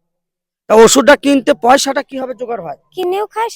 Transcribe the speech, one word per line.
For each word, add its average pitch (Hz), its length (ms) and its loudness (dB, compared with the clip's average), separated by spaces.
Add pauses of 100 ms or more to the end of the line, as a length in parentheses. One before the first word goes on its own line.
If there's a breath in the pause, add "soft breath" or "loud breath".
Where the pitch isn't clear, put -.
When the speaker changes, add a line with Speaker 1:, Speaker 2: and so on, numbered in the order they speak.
(680)
Speaker 1:
তা - 80 0
ওষুধটা 226 400 6
কিনতে 277 360 0 (120)
পয়সাটা 269 460 0
কিভাবে 262 300 -10
জোগাড় 226 260 -8
হয়? 143 140 -14 (160)
Speaker 2:
কিনেও 370 380 -6
খায়, 440 220 -8